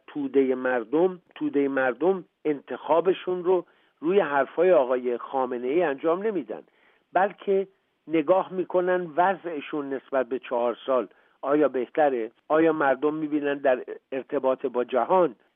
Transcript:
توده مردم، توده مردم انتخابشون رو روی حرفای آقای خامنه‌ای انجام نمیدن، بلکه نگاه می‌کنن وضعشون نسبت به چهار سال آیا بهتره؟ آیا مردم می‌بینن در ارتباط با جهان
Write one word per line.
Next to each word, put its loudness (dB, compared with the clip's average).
توده 0
مردم، 0
توده 0
مردم 0
انتخابشون -2
رو 2
روی 2
حرفای 2
آقای 2
خامنه‌ای -2
انجام -2
نمیدن، -6
بلکه 0
نگاه 2
می‌کنن -2
وضعشون -2
نسبت -4
به -4
چهار -2
سال 0
آیا 2
بهتره؟ 0
آیا 2
مردم 0
می‌بینن -4
در 0
ارتباط -4
با -2
جهان 2